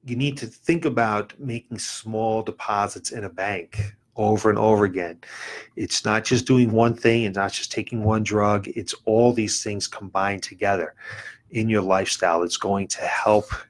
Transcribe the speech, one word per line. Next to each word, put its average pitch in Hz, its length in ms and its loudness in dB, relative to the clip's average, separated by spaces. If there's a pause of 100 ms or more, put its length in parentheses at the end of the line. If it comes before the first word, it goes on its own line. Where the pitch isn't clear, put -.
you 123 120 -6
need 139 240 -2
to 110 80 -10
think 170 380 -2
about 113 540 0
making 117 380 -8
small 110 640 -4
deposits 104 720 -4
in 113 140 -10
a 90 40 -10
bank 98 640 -6 (220)
over 107 340 2
and 104 80 2
over 107 280 4
again. 87 340 -4 (560)
It's - 280 -4
not 110 220 0
just 123 220 0
doing 123 240 6
one 117 240 4
thing 117 300 2
and 98 100 -4
not 98 160 0
just - 200 -8
taking 110 320 -6
one 110 200 2
drug. 104 460 2
It's - 260 -8 (100)
all 117 260 6
these 110 320 -2
things 104 240 -6
combined 95 540 -4
together 95 540 -2 (560)
in 110 180 -2
your 107 140 2
lifestyle. 92 580 2
It's 87 160 -2
going 98 300 -2
to - 140 -6
help - 440 2 (240)